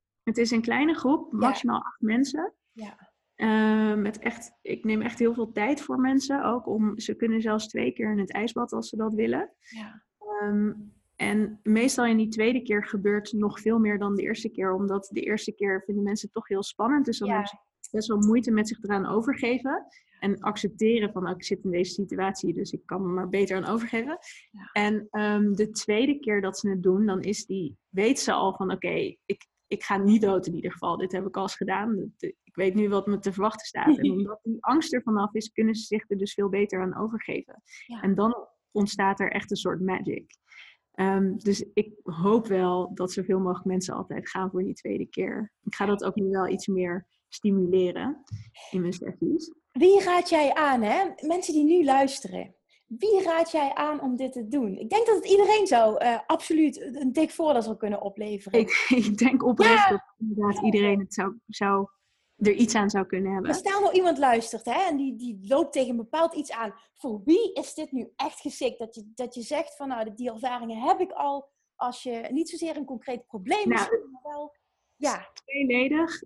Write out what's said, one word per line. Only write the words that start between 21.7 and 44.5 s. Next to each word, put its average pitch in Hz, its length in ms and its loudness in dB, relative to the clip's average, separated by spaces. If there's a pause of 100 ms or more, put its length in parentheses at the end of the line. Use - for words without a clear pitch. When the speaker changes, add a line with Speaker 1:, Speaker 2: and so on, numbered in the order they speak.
Speaker 1:
deze 180 200 0
situatie, 190 600 -4
dus 185 180 -6
ik - 140 -10
kan 185 160 -6
me 190 120 -4
maar 185 160 -4
beter 190 280 0
aan 190 160 -4
overgeven." 233 440 -4 (340)
Speaker 2:
Ja. - 200 -20
Speaker 1:
En, 208 400 0
ehm, 208 420 2
de 214 160 0
tweede 254 500 0
keer 208 220 -2
dat 190 180 -6
ze 208 100 -2
het 190 140 -2
doen, 196 220 4
dan 190 160 0
is - 240 -4
die, 185 320 -6 (120)
weet 220 300 2
ze 233 120 -2
al 185 240 2
van, 190 160 -2
"Oké, 170 440 -4 (100)
ik, - 220 -8 (200)
ik 208 160 -6
ga 196 140 -2
niet 208 240 6
dood 190 260 2
in 170 80 -4
ieder 175 160 -6
geval. - 260 -4
Dit 185 140 -4
heb 190 160 -4
ik - 80 -10
al 196 60 -4
eens 190 140 -6
gedaan. 196 600 -4
De-, - 260 -10
ik - 120 -20
weet 185 200 0
nu 208 140 2
wat 196 180 0
me 202 120 0
te 196 140 -4
verwachten 185 320 -2
staat." - 320 2
En - 140 2
Speaker 2:
<laughs> - 0 -
Speaker 1:
omdat 202 320 -2
die 226 200 -6
angst 294 300 2
er 247 80 0
vanaf 214 320 0
is, 220 180 -6
kunnen 220 240 2
ze 220 100 -8
zich - 240 -4
er 202 80 -2
dus 196 160 -4
veel 202 160 0
beter 190 320 -2
aan 185 160 -4
overgeven. - 640 -8 (260)
Speaker 2:
Ja. 233 140 -16
Speaker 1:
En 196 140 2
dan 220 320 0 (240)
ontstaat 202 480 0
er 196 120 0
echt - 200 -6
een 196 60 -2
soort 170 240 -2
magic. - 580 -6 (520)
Ehm, 190 460 2
dus 202 360 -2
ik 208 200 0 (100)
hoop 202 440 0
wel 180 460 0
dat 180 180 -4
zoveel 190 280 0
mogelijk 180 260 -2
mensen 185 300 -2
altijd - 340 -8
gaan 190 220 -4